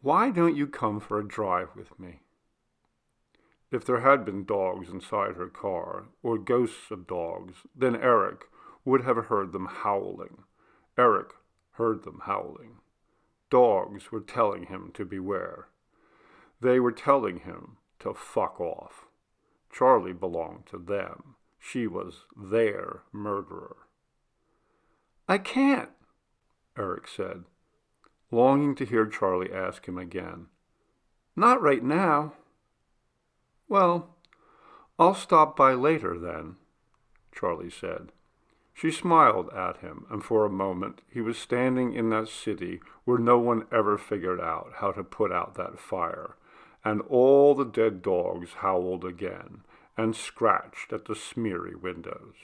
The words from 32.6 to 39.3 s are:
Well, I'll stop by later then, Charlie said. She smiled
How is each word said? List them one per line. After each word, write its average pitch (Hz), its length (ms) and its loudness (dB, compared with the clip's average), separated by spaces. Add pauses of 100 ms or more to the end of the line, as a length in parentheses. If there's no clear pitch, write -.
Well, 175 480 4 (840)
I'll 180 160 8
stop 156 420 4
by 131 180 6
later 127 440 0
then, 82 380 -10 (760)
Charlie 87 380 -6
said. 87 400 -10 (640)
She - 160 -4
smiled 151 600 4